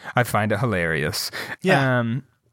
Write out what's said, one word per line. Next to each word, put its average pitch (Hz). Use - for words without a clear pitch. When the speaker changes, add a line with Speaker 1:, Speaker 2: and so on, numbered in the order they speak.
Speaker 1:
I 123
find 107
it 98
hilarious. 85
Speaker 2:
Yeah. 135
Speaker 1:
Um, 117